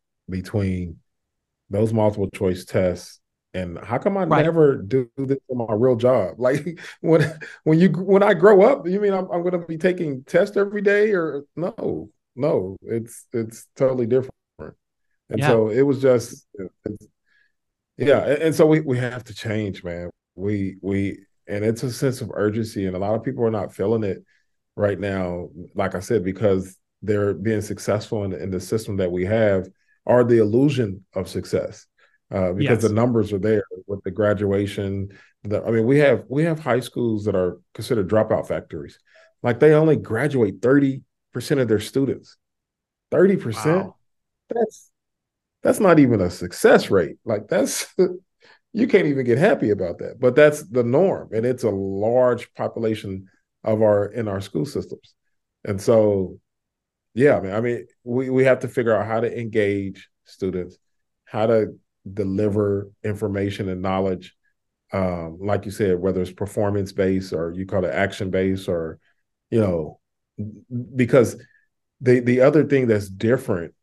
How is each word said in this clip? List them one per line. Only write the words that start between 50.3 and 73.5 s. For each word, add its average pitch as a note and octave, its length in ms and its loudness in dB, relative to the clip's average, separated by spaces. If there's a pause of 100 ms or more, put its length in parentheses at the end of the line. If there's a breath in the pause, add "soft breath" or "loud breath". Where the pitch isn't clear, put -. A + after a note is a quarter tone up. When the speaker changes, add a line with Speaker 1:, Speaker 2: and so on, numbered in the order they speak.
Speaker 1:
that's D3 320 6
the A#2+ 140 2
norm, A#2+ 520 0
and A2+ 100 -2
it's B2 200 -2
a A2 60 2
large A2 840 0
population G#2+ 720 -6 (360 soft breath)
of G#2+ 180 0
our, G#2 240 4
in A2 220 -6
our G2 120 -4
school - 260 -6
systems. - 480 -10 (500)
And G2 160 -6
so, G2+ 580 2 (760)
yeah, C3+ 220 4
I F2 40 -2
mean, F#2 120 -8
I G#2+ 80 -2
mean, A#2+ 260 -4 (180)
we, B2+ 240 -4
we C3 160 2
have B2+ 160 4
to B2+ 80 -6
figure A2+ 260 0
out G#2 120 0
how A2+ 140 -4
to A#2 200 -4
engage G2+ 680 -4 (160)
students, F2+ 500 -8 (480)
how A2+ 220 -2
to A2 320 0 (340)
deliver G2+ 800 -2 (120)
information G2+ 680 -4
and F#2 100 -6
knowledge, F#2+ 540 -4 (580)
um, F2 480 -4
like G2 240 -4
you G2+ 60 -10
said, F#2+ 280 0
whether F#2+ 220 0
it's F2+ 120 -4
performance-based G2 1000 -2
or E2+ 200 -4
you F#2 120 -8
call F#2+ 220 -2
it D#2 80 -4
action-based F#2+ 760 -2
or, E2 300 -4 (520)
you A#2 100 2
know, E2 380 -2 (960)
because B2 420 4 (640 soft breath)
the, B2 180 4
the B2 220 4
other D3 220 6
thing C3 220 2
that's G#2 220 0
different G#2 640 -2 (100)